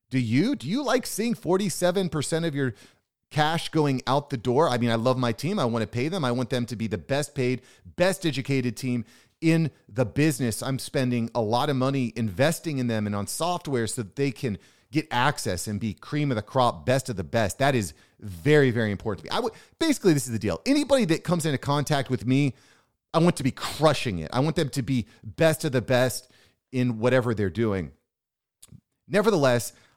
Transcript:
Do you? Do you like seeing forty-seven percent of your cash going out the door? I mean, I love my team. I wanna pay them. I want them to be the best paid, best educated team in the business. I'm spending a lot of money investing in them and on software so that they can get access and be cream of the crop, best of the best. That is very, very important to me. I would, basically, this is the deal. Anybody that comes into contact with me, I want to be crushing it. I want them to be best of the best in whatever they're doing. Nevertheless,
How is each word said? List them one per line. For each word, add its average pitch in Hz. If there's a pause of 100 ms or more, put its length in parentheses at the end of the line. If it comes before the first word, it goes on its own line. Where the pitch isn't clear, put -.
Do 131
you? 135
Do 123
you 247
like 262
seeing 226
forty-seven 185
percent 160
of 151
your 135 (560)
cash 156
going 143
out 143
the 135
door? 127
I 123
mean, 117
I 117
love 120
my 123
team. 170
I 143
wanna 113
pay 123
them. 170
I 123
want 123
them 123
to 123
be 110
the 104
best 135
paid, 127 (340)
best 180
educated 131
team 123 (340)
in 165 (180)
the 120
business. 131
I'm 131
spending 123
a 120
lot 120
of 139
money 131
investing 135
in 127
them 110
and 104
on 101
software 156
so 123
that 95
they 139
can 117 (340)
get 151
access 120
and 104
be 107
cream 147
of 123
the 107
crop, 110
best 127
of 113
the 92
best. 101
That 139
is 101 (260)
very, 127
very 110
important 101
to -
me. -
I 202
would, 240 (260)
basically, 269
this 135
is 120
the 110
deal. 92
Anybody 269
that 160
comes 165
into 147
contact 143
with 120
me, 135 (600)
I 165
want 170
to 139
be 131
crushing 131
it. 80
I 127
want 156
them 156
to 143
be 123 (160)
best 156
of 151
the 127
best 123 (420)
in 123
whatever 123
they're 101
doing. 95 (1120)
Nevertheless, 143 (260)